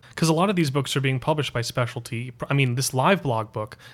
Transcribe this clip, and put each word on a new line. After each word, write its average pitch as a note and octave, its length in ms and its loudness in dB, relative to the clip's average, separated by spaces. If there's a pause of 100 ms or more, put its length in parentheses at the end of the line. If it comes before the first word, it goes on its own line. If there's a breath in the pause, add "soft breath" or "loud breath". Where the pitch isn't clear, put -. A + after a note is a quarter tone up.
(160 soft breath)
'Cause D#3+ 140 2
a D#3+ 40 4
lot F3+ 180 2
of G3 40 -2
these D#3+ 140 2
books C3+ 260 -2
are C#3 60 0
being C3+ 180 0
published D3+ 340 -2
by A#2+ 80 0
specialty. A#2+ 720 -4 (140)
I C#3+ 60 0
mean, C3 220 4
this C3 180 -2
Live D#3+ 300 2
Blog A2+ 280 -2
book, - 280 -8 (140 loud breath)